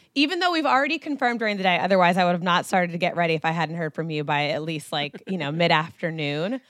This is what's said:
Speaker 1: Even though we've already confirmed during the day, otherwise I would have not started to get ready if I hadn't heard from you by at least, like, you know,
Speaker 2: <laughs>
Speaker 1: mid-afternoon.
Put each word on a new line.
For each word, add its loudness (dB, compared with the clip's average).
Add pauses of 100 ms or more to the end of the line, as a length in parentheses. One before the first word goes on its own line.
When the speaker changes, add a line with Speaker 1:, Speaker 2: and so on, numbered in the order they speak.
(140)
Speaker 1:
Even 2
though 2
we've 2
already 2
confirmed -2
during -2
the -4
day, 2
otherwise 4
I 4
would 2
have -2
not 2
started 0
to -4
get -2
ready 2
if 0
I 2
hadn't -2
heard -4
from -6
you -2
by 0
at -2
least, -8
like, -6
you -4
know, -4
Speaker 2:
<laughs> 0
Speaker 1:
mid-afternoon. -2